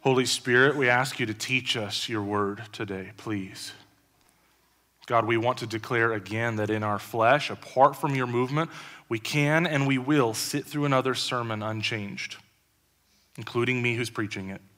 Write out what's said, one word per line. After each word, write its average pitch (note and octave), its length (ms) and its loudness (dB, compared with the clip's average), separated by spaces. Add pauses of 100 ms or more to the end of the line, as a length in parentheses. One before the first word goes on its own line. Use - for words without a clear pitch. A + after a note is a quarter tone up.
Holy B2+ 260 4
Spirit, B2+ 480 4
we C3 140 2
ask B2 320 2
you - 60 0
to G#2+ 80 -4
teach B2+ 420 -4
us G#2 320 -4
your G#2+ 160 -2
word G2+ 480 -2
today, G2 440 -8
please. - 580 -8 (1300)
God, A#2 180 4
we A2+ 120 4
want A#2+ 220 2
to B2 80 -6
declare A2+ 460 0
again A2 440 -2
that G#2+ 140 0
in G#2+ 120 0
our G#2 160 -2
flesh, A#2+ 500 2
apart C3+ 460 4
from C#3+ 200 -2
your B2+ 120 0
movement, B2+ 440 0 (360)
we A#2+ 120 -4
can D3+ 480 2
and C#3+ 200 2
we C3+ 120 2
will B2+ 340 4
sit - 320 -4
through D3 220 -2
another C3 280 2
sermon A#2 480 -4
unchanged, G#2+ 760 -6 (1000)
including B2 460 -2
me A#2+ 140 0
who's A#2 120 -4
preaching G2+ 400 -6
it. F#2+ 140 -12 (160)